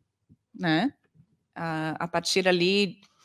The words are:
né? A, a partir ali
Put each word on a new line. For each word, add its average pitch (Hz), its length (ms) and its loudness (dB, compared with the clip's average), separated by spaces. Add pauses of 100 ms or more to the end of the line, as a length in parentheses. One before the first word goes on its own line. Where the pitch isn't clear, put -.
(540)
né? 180 400 0 (600)
A, 160 360 -6 (120)
a 170 40 -4
partir 180 420 0
ali 185 500 2 (260)